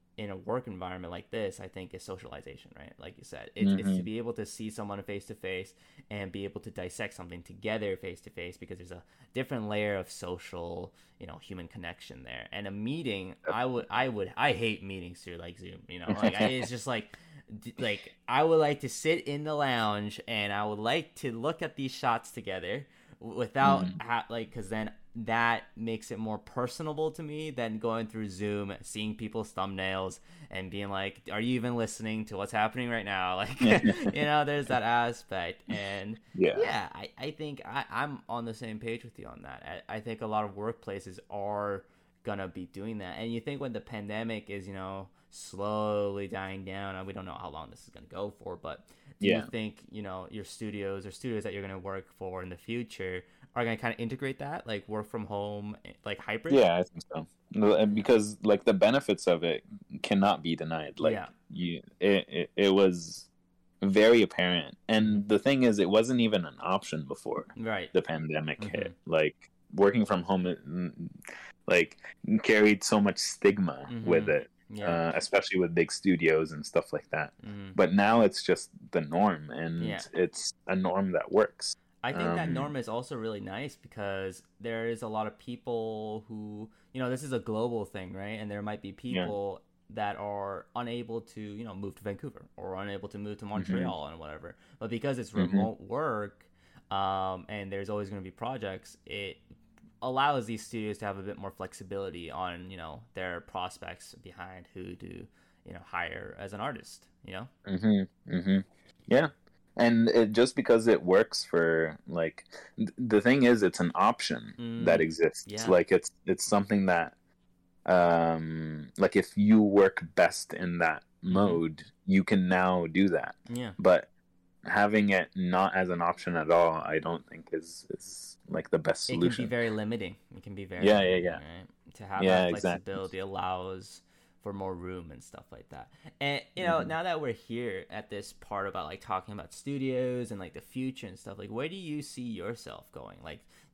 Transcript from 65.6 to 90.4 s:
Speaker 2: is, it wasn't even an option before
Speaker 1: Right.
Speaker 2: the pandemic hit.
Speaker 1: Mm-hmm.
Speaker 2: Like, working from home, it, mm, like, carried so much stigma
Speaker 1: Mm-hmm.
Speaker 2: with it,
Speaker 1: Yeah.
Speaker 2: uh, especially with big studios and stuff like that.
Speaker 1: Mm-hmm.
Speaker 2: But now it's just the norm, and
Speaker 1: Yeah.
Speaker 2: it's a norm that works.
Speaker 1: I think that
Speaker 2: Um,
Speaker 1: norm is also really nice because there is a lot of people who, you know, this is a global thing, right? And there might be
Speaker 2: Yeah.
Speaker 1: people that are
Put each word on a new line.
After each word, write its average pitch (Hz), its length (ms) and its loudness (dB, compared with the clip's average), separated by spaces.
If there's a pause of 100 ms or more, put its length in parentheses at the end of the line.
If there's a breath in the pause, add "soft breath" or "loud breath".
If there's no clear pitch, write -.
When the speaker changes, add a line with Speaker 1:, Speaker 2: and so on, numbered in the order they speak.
Speaker 2:
is, 107 140 6
it 92 120 4
wasn't 117 300 6
even 104 240 4
an 76 160 -12
option 85 460 -2
before - 400 -6 (100)
Speaker 1:
Right. 107 360 -4
Speaker 2:
the 90 100 4
pandemic 78 640 -2
hit. - 280 -4
Speaker 1:
Mm-hmm. - 140 -20
Speaker 2:
Like, 78 440 0 (240)
working 101 300 6
from 95 200 0
home, 92 220 2
it, 85 200 -4
mm, 87 260 -4 (720 loud breath)
like, 87 320 4 (440 loud breath)
carried 107 420 8
so 107 160 4
much 101 180 4
stigma 95 720 2
Speaker 1:
Mm-hmm. 113 140 -8
Speaker 2:
with 80 240 4
it, 73 220 2 (180)
Speaker 1:
Yeah. 104 180 -6
Speaker 2:
uh, 82 280 2
especially 92 460 2
with 85 140 2
big 85 180 4
studios 80 600 4
and 76 140 -8
stuff - 260 0
like - 180 -6
that. 76 220 -4 (140)
Speaker 1:
Mm-hmm. 101 300 -12
Speaker 2:
But 90 180 6
now 107 280 8
it's 101 200 4
just - 280 0 (200)
the 90 120 0
norm, 78 480 2
and 82 360 -4
Speaker 1:
Yeah. 95 160 -4 (100)
Speaker 2:
it's - 400 0 (140)
a 95 100 0
norm 92 360 0
that - 200 -2
works. - 440 2 (260)
Speaker 1:
I 123 120 -2
think 175 200 0
that 170 140 0
Speaker 2:
Um, - 20 -2
Speaker 1:
norm 143 260 -2
is 120 120 -4
also 127 280 -6
really 110 240 -6
nice 104 360 -8
because 98 640 -6 (160)
there 113 300 -4
is 117 140 -4
a 113 60 -6
lot 107 180 -4
of 104 120 -10
people 110 920 -6
who, 107 420 -12 (240 soft breath)
you 127 60 -6
know, 123 100 -2
this 127 120 -4
is 139 100 -6
a 120 60 0
global 113 460 -2
thing, 95 300 -10
right? 104 260 -8
And 107 100 -8
there 104 120 -6
might 107 180 -6
be 98 120 -12 (160)
Speaker 2:
Yeah. 123 180 -2
Speaker 1:
people 101 360 -6 (280)
that 104 260 -4
are 101 500 -6 (100)